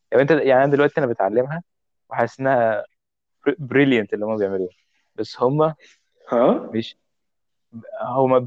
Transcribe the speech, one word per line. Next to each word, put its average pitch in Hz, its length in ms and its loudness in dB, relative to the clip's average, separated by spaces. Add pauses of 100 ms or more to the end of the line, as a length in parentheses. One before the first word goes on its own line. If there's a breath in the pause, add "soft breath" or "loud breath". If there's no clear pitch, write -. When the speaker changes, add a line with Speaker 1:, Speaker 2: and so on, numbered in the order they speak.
(140)
Speaker 1:
لو 120 60 4
أنت، 143 120 2
يعني 131 320 4
أنا 143 80 2
دلوقتي 143 260 2
أنا 147 80 0
بتعلمها 123 580 -2 (460)
وحاسس 117 300 -4
إنها 120 440 0 (680)
br-، 143 40 0
brilliant 131 600 0
اللي 104 120 -6
هما 110 100 -4
بيعملوه، 95 340 -2 (460)
بس - 260 -10
هما 151 340 0 (540 soft breath)
Speaker 2:
ها؟ 139 440 2
Speaker 1:
مش، 110 220 -6 (1040)
هما 127 460 2